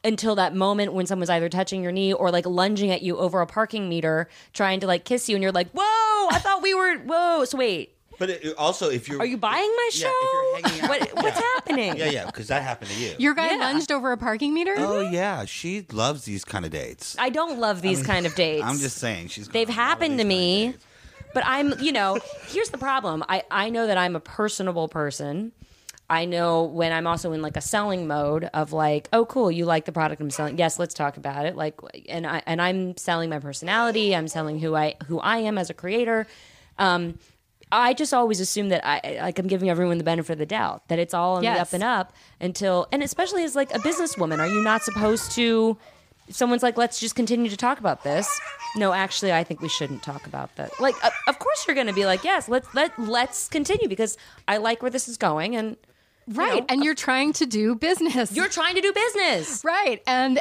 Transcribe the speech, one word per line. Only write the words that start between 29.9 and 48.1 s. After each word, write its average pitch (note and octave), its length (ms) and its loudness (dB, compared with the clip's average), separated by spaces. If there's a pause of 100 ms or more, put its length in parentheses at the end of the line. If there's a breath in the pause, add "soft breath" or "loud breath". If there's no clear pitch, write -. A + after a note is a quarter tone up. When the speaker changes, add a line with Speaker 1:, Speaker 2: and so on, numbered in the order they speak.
Speaker 1:
product D#3 280 0
I'm D3+ 80 -4
selling. D3 300 -4
Yes, E3 180 2
let's E3+ 160 -2
talk C#3+ 240 -4
about C#3+ 300 -4
it." F3+ 80 -4
Like, D#3 240 -4 (300)
and E3 180 -6
I, D#3 200 -4
and E3 140 -2
I'm F#3 360 0
selling E3 340 -2
my D3+ 80 -4
personality. G3+ 800 0
I'm D#3+ 100 0
selling D#3 320 -4
who D#3+ 160 0
I, D3+ 220 2 (100)
who D#3+ 140 -2
I A3 160 0
am G#3+ 200 -2
as F3+ 140 -2
a - 40 -10
creator. A3 520 -2 (540 loud breath)
Um, F3 400 2 (500 soft breath)
I A#3+ 240 4
just D4 180 0
always A3+ 280 4
assume G3 300 -2
that E3+ 140 2
I, C#3+ 360 -2
like, F3 180 -2
I'm F#3 80 -2
giving F#3 240 2
everyone E3+ 280 2
the E3 60 -2
benefit E3 280 0
of D3+ 80 -4
the D3+ 60 -2
doubt, G#3+ 420 -4
that E3 100 0
it's F3 160 -2
all F3+ 220 2
on F3+ 80 0
Speaker 3:
Yes. A3+ 120 2
Speaker 1:
the F3 60 2
up - 120 -4
and F#3 100 0
up A3+ 280 0 (280 soft breath)
until, F3+ 500 0
and C#4+ 140 0
especially F4+ 400 0
as, C#4+ 100 -4
like, C#4 180 0
a A#3 60 -2
businesswoman, G3+ 640 0
are E3 80 2
you G#3 160 2
not A3 180 2
supposed G#3+ 540 0
to, A3+ 420 4 (480 loud breath)
if - 80 -18
someone's A#3+ 300 2
like, A#3+ 120 2
"Let's A#3 220 0
just A3+ 160 -4
continue A#3 340 2
to G3+ 80 -6
talk B3+ 220 0
about F3+ 240 -2
this." D3+ 260 0 (460)